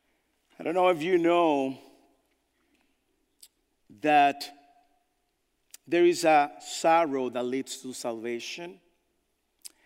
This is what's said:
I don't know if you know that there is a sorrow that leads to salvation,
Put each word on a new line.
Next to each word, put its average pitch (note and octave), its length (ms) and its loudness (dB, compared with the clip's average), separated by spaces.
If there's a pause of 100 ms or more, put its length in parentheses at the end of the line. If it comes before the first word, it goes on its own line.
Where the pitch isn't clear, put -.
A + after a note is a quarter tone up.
(580)
I - 40 -16
don't D#3 100 -6
know F3+ 160 4
if D#3+ 140 0
you F3+ 160 2
know D#3+ 580 2 (2250)
that C#3+ 500 2 (1400)
there F3 200 2
is E3+ 180 0
a D3 280 4 (140)
sorrow D3+ 600 0
that A#2+ 140 -6
leads B2+ 400 -6
to C3 100 -14
salvation, A#2+ 880 -10 (1040)